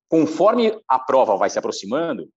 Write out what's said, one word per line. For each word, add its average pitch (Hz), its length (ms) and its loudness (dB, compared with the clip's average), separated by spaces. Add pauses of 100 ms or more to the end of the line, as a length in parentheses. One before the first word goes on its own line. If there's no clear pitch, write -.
conforme 208 800 2
a 131 120 2
prova 113 360 2
vai 98 140 0
se - 100 -4
aproximando 110 800 -6